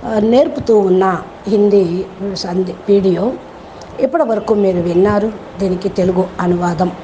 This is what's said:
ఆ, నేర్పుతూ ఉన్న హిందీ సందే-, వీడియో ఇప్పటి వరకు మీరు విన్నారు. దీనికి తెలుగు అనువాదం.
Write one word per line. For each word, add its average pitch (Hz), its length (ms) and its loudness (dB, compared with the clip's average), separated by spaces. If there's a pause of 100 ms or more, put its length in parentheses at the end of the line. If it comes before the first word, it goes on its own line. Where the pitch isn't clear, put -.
ఆ, 220 140 -2
నేర్పుతూ 233 600 2
ఉన్న 185 440 2 (260)
హిందీ 196 580 2 (280)
సందే-, 180 400 -4 (140)
వీడియో 196 440 2 (680)
ఇప్పటి 285 220 0
వరకు 220 320 0
మీరు 196 240 2
విన్నారు. 196 540 2 (260)
దీనికి 185 300 -2
తెలుగు 185 360 0 (160)
అనువాదం. 175 520 0 (120)